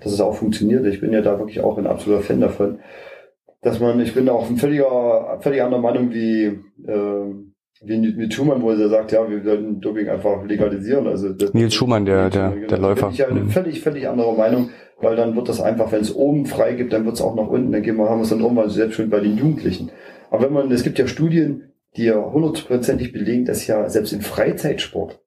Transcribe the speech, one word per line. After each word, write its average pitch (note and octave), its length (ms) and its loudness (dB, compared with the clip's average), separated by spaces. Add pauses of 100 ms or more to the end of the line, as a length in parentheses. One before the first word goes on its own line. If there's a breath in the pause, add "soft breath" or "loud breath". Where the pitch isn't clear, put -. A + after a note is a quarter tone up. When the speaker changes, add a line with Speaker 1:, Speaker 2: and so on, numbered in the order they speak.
Speaker 1:
dass G#2 100 -4
es G2+ 80 0
auch G#2+ 140 0
funktioniert. A2 500 0
Ich F#2+ 160 -2
bin G#2+ 100 0
ja G#2+ 100 2
da G2+ 180 2
wirklich - 220 -6
auch - 180 0
ein G2 80 -2
absoluter G#2 340 0
Fan - 180 0
davon. - 380 0 (880 loud breath)
Dass A2+ 160 0
man, A#2+ 200 2
ich A2+ 140 -2
bin B2+ 160 2
auch A2+ 200 0
ein B2 80 0
völliger, B2 840 0
völlig C#3 220 0
anderer B2 180 0
Meinung A#2+ 320 0
wie, A2 460 0 (280)
ähm, G2+ 680 -4 (260)
wie A2 160 -4 (180)
mit A2+ 180 -4
Schumann, C3+ 280 2
wo A2+ 80 2
er G#2+ 180 2
sagt, A2 240 2
ja, A2+ 160 2
wir G#2 160 -6
sollten G#2 380 -2
Doping G#2+ 280 -4
einfach G2 360 -2
legalisieren. G#2 640 0
Also G2 260 -2
das G2 220 0
Speaker 2:
Nils A2+ 180 4
Schumann, A#2 320 2
der, F#2+ 200 4
Speaker 1:
Nils F#2+ 80 0
Speaker 2:
der, G2 80 2
Speaker 1:
Schumann, F#2+ 140 0
genau. G#2 120 -8
Speaker 2:
der G#2+ 100 0
Läufer. G2 240 2
Speaker 1:
Da G#2 60 2
bin F#2+ 60 -4
ich - 40 -8
ja C#3 100 2
eine G#2 140 0
Speaker 2:
Mhm. G2+ 80 -2
Speaker 1:
völlig, F3 320 0
völlig C#3 260 -2
anderer A#2 300 0
Meinung, A#2+ 320 2 (320 loud breath)
weil A2+ 140 2
dann A2+ 200 0
wird A#2+ 140 -2
das - 100 -2
einfach, A2+ 320 0
wenn A2 100 2
es - 140 -4
oben C#3+ 300 2
frei A#2+ 300 0
gibt, B2 180 -2
dann A2 120 0
wird's A2+ 140 -2
auch A#2 160 0
nach A2 120 -2
unten, B2 240 0
dann G#2+ 100 0
gehen A2 160 0
wir, G#2+ 100 2
haben A2+ 140 2
wir's A2 80 0
dann A2 120 0
irgendwann A2+ 280 2
selbst A2 260 0
schon G#2+ 140 -2
bei G#2 120 2
den G#2+ 140 2
Jugendlichen. B2 540 0 (400 loud breath)
Aber A2 140 2
wenn C#3+ 100 2
man, C3+ 180 2
es A#2+ 120 2
gibt - 160 -2
ja A#2+ 80 2
Studien, D3+ 680 0 (240)
die A2+ 80 0
ja G#2+ 260 2
hundertprozentig B2+ 800 0
belegen, A#2 340 -2
dass - 200 -4
ja G#2+ 240 0
selbst G#2+ 240 0
im G#2 80 -6
Freizeitsport - 1040 -4